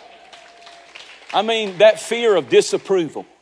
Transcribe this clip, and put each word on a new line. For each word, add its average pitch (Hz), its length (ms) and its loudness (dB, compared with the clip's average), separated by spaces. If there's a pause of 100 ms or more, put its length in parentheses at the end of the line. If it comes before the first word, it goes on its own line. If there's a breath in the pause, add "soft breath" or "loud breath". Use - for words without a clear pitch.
(1300)
I 190 100 0
mean, 214 360 -4
that 214 200 6
fear 226 380 -2
of 139 120 -2
disapproval. 180 800 -2 (140)